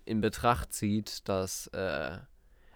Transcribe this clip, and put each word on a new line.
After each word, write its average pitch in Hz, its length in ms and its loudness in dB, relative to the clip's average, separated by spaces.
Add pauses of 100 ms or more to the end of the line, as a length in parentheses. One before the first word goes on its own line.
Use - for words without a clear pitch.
in 110 160 0
Betracht 113 520 2
zieht, - 560 -2
dass, 95 400 0
äh, 80 500 -2 (580)